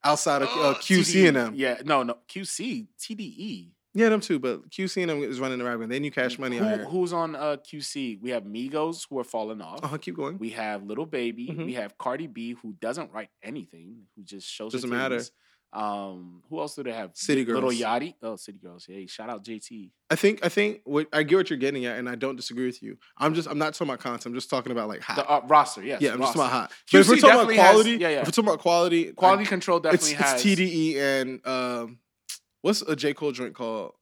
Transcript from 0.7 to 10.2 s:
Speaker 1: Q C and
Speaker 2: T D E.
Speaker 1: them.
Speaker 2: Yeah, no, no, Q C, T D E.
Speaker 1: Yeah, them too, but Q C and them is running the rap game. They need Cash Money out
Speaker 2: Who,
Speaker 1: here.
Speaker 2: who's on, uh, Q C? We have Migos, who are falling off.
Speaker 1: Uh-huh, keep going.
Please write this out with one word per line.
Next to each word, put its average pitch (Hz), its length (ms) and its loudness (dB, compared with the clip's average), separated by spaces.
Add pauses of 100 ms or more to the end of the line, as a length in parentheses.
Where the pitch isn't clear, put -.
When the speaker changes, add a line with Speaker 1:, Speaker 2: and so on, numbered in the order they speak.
Speaker 1:
Q 185 280 4
C 180 240 6
and 147 80 6
Speaker 2:
T 127 60 2
D - 0 -
E. - 20 0
Speaker 1:
them. 110 120 -4
Speaker 2:
Yeah, 127 280 -2
no, 143 200 2
no, 120 140 -4 (120)
Q 190 160 -10
C, 214 420 -8 (100)
T - 180 -12
D 208 80 -12 (140)
E. 180 340 -12 (220)
Speaker 1:
Yeah, 220 160 4
them 214 120 2
too, 160 180 -2
but 123 320 -6
Q 190 160 -6
C 185 140 -4
and 175 80 -2
them 143 140 -2
is 127 180 -6
running 131 160 -4
the 123 80 -4
rap 120 140 -4
game. 113 100 -8
They 127 100 -4
need 143 160 -6
Cash 127 240 -2
Money 127 200 -4
out - 40 0
Speaker 2:
Who, 220 60 0
Speaker 1:
here. 208 160 -4
Speaker 2:
who's 175 260 -2
on, 165 240 -4
uh, 143 220 -4
Q 147 240 -16
C? 127 400 -8
We 123 80 -8
have 117 140 -4
Migos, 139 680 -6
who 135 100 -6
are 120 60 -6
falling 110 360 -8
off. 87 220 -14
Speaker 1:
Uh-huh, 147 140 -8
keep 175 180 -10
going. 156 220 -8